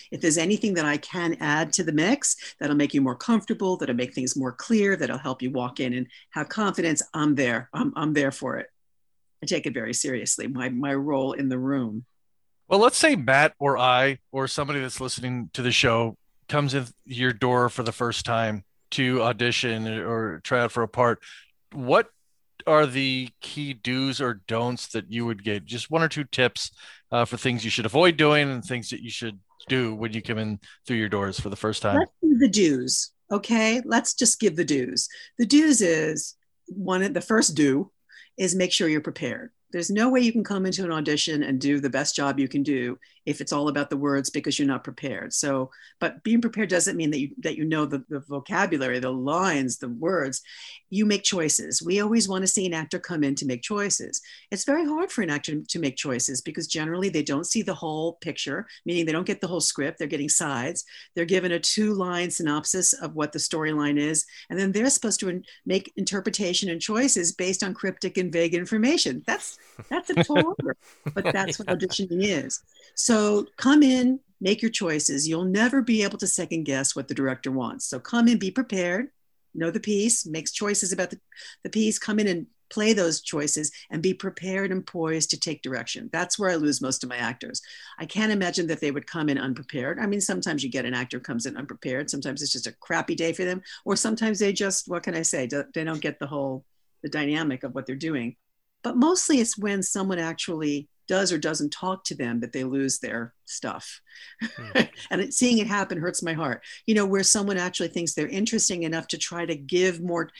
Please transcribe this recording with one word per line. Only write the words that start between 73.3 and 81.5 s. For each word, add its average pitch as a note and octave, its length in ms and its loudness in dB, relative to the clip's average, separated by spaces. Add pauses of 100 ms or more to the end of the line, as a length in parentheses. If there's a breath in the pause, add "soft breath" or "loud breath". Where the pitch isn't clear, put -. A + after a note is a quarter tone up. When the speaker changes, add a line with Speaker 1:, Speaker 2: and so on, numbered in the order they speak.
Speaker 1:
come C#4+ 260 8
in, B3+ 360 6 (220)
make G3 200 2
your A3+ 100 2
choices. D3+ 560 0
You'll D#3+ 180 0
never A#3 360 4
be A3 220 4
able G3+ 160 -2
to G3+ 80 -2
second E3 360 -2
guess C#3 320 0
what C3+ 120 -6
the D3+ 60 -6
director C3+ 380 -2
wants. B2+ 340 -4
So C3 140 -6
come A#3 280 4
in, A#3 100 6
be F#3+ 140 0
prepared, G3+ 560 -2 (460)
know E3 180 -2
the G#3 80 -2
piece, G#3 460 2
make D#3 260 -6
choices G#3 400 -2
about F#3 200 -2
the, - 80 -14 (440 loud breath)